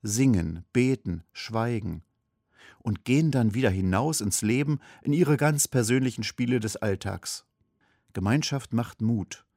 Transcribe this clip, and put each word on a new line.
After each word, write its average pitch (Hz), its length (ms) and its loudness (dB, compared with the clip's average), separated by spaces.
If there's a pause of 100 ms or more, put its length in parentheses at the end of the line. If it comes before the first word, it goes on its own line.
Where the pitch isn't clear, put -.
singen, 104 680 2
beten, 123 600 0
schweigen 110 720 -4 (760)
und 107 260 -6
gehen 147 260 2
dann 117 240 2
wieder 123 160 2
hinaus 95 500 0
ins 104 220 -2
Leben, 135 360 0 (240)
in 147 100 -2
ihre 151 240 4
ganz 143 320 0
persönlichen 123 560 0
Spiele 123 360 -2
des 107 160 -4
Alltags. - 680 -6 (680)
Gemeinschaft 127 600 -2
macht 113 280 -4
Mut. 110 440 -2 (120)